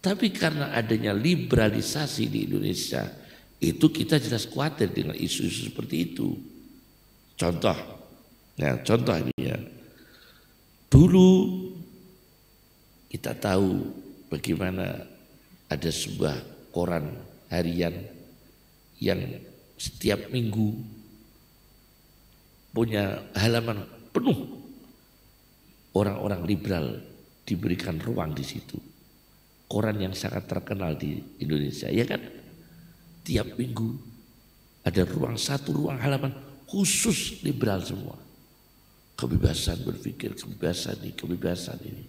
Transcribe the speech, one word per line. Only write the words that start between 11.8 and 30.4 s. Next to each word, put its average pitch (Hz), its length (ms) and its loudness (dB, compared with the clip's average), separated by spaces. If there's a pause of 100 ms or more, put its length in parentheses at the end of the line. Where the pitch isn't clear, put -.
kita - 240 -6
tahu 95 560 2 (320)
bagaimana 92 800 -2 (640)
ada 78 240 -2
sebuah 92 400 -2 (400)
koran 85 400 -2 (400)
harian 85 400 0 (1040)
yang 92 480 -2 (340)
setiap - 560 -2
minggu 110 400 0 (2000)
punya 107 560 0
halaman 113 560 0 (240)
penuh - 480 0 (1400)
orang-orang 98 480 0
liberal 82 560 -2 (480)
diberikan 87 480 -2
ruang 80 400 -4
di 69 80 -6
situ. - 320 -12 (960)
Koran 104 320 0
yang 95 80 -2
sangat - 400 -6